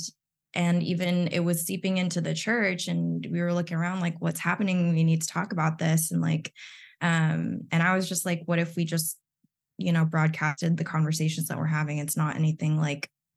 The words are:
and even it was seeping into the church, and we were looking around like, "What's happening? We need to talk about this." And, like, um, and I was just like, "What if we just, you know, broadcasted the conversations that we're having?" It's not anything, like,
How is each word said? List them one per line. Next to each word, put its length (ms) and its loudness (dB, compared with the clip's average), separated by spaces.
and 280 2
even 460 0
it 120 0
was 260 0
seeping 320 -2
into 240 0
the 120 -2
church, 540 -2
and 420 -2
we 100 -2
were 140 0
looking 220 -2
around 240 -2
like, 200 -2
"What's 200 -2
happening? 540 2
We 100 4
need 180 4
to 60 -4
talk 240 -4
about 260 0
this." 320 2
And, 120 0
like, 300 -2
um, 680 0
and 120 2
I 140 4
was 120 0
just 180 -2
like, 200 -2
"What 120 2
if 180 -2
we 80 0
just, 340 -4
you 140 0
know, 140 4
broadcasted 720 2
the 80 -2
conversations 640 0
that 100 -4
we're 80 -2
having?" 320 -2
It's 180 -4
not 200 0
anything, 420 2
like, 300 -2